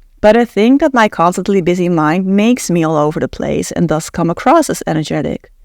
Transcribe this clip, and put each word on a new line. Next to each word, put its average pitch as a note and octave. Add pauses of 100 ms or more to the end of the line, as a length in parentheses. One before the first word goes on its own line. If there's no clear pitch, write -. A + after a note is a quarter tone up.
(220)
But G#3+
I A#3+
think A#3+
that D#4
my A3+
constantly F#3
busy F3
mind E3+
makes G#3
me E3+
all D#3
over D3+
the -
place -
and -
thus D#3
come E3
across C4
as E3+
energetic. D#3 (140)